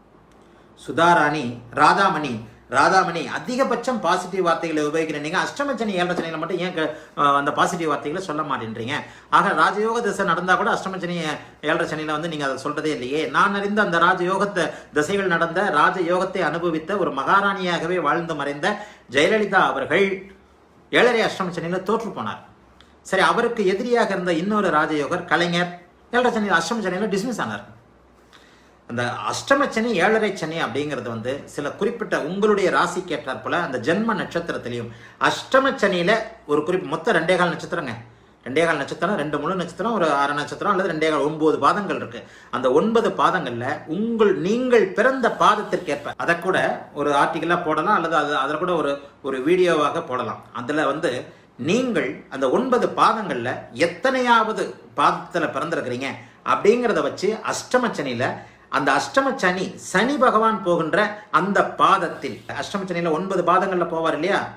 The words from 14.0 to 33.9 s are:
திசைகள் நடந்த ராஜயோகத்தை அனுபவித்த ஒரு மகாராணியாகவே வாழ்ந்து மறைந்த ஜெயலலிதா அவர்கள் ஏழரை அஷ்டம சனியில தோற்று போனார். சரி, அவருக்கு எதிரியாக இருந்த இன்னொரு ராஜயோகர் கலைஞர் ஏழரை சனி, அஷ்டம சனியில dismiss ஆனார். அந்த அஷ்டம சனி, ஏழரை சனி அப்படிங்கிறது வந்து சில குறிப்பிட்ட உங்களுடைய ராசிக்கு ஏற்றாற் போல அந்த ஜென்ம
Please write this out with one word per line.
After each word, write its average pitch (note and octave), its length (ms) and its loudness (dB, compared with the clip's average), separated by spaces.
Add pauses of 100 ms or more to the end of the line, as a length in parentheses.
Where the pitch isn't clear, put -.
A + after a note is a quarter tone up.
திசைகள் F#3+ 340 0
நடந்த E3 340 0
ராஜயோகத்தை F3+ 800 2
அனுபவித்த E3 560 -2
ஒரு D#3 140 0
மகாராணியாகவே F3 880 0
வாழ்ந்து D#3+ 340 0
மறைந்த D3 420 -2 (340)
ஜெயலலிதா G3 440 4
அவர்கள் D#3+ 800 2 (560)
ஏழரை A3+ 320 4
அஷ்டம F3+ 300 -2
சனியில F3 320 -4
தோற்று A3 260 -2
போனார். G#2+ 380 -10 (540)
சரி, F#3 200 -2
அவருக்கு G#3+ 460 2
எதிரியாக G#3+ 460 2
இருந்த F3+ 200 -2
இன்னொரு F#3+ 360 0
ராஜயோகர் D#3 560 0
கலைஞர் F3 560 0 (300)
ஏழரை A#3+ 200 2
சனி, G#3 180 -2
அஷ்டம F#3 360 0
சனியில F#3 240 -2
dismiss G3+ 320 -2
ஆனார். A2 360 -8 (1080)
அந்த A#2 260 -2 (140)
அஷ்டம C4+ 400 0
சனி, A3+ 260 -2
ஏழரை G#3 440 2
சனி D#3+ 260 -4
அப்படிங்கிறது B2+ 440 -4
வந்து A#2 380 -6
சில C#3+ 260 -6
குறிப்பிட்ட G#3 500 -4
உங்களுடைய G3 500 2
ராசிக்கு F3 360 0
ஏற்றாற் C3 360 -6
போல D3 180 -2
அந்த C3+ 160 -4
ஜென்ம G3 360 0